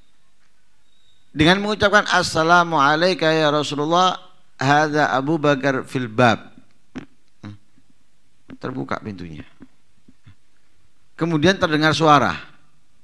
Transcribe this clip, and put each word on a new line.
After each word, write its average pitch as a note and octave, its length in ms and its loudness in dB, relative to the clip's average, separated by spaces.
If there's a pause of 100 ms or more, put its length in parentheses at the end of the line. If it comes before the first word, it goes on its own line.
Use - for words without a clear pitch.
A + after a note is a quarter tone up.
(1300)
Dengan F3 300 4
mengucapkan, G#3 420 2
"Assalamualaikum E3 1200 2
ya D#3+ 240 2
Rasulullah, D3+ 640 0 (400)
hadza D3 560 0
Abu C3+ 240 -2
Bakar C#3 480 -2
fil B2+ 240 -6
bab." A2 480 0 (2000)
Terbuka C3 400 -8
pintunya. E2+ 400 -14 (1800)
Kemudian E3 400 0
terdengar D#3 320 0
suara C#3 480 2 (640)